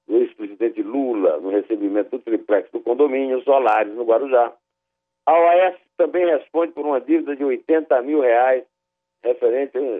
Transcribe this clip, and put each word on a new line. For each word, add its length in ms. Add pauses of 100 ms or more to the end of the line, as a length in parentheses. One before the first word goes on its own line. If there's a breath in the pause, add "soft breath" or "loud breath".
do 120
ex-presidente 640
Lula 560
no 120
recebimento 600
do 80
triplex 520
do 100
condomínio 640
Solares, 520
no 100
Guarujá, 480 (720)
a 80
O 160
A 60
S 240 (180)
também 300
responde 460
por 120
uma 160
dívida 360
de 80
oitenta 580
mil 180
reais 440 (580)
referente 560 (220)